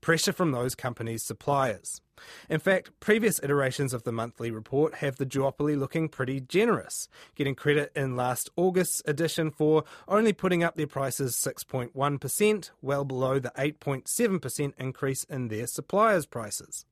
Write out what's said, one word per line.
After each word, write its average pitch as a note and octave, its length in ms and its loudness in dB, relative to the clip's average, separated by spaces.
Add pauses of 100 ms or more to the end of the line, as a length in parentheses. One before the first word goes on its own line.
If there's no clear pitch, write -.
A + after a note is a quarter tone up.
pressure E3 320 2
from E3+ 180 2
those B2+ 240 -2
companies' A2+ 480 -6
suppliers. C3 760 -2 (480)
In D#3 100 0
fact, F#3+ 400 2
previous G#3+ 420 2
iterations C#3 520 0
of A#2+ 100 -6
the B2 80 -4
monthly A#2 400 -6
report C3+ 440 0
have C#3 200 -4
the C#3+ 100 -4
duopoly C#3 540 0
looking D#3 300 -2
pretty C3+ 320 -4
generous, F3+ 680 0 (280)
getting C#3 200 0
credit D3 400 2
in C3+ 200 -2
last B2+ 400 -2
August's F3+ 500 2
edition D#3 440 0
for D#3 340 4 (240)
only G#3+ 240 4
putting F3+ 300 2
up E3+ 140 2
their D3+ 120 -2
prices C3+ 480 -2
six - 280 -4
point B2 320 -6
one C#3 240 0
percent, G#3 520 0 (100)
well C#3 220 0
below C3 360 2
the B2 180 -4
eight D3 220 -2
point C3+ 280 -4
seven G3 320 2
percent C#3 380 -4
increase C3 460 -4
in B2+ 240 -6
their A2 180 -4
suppliers' F#3+ 600 0
prices. - 640 -10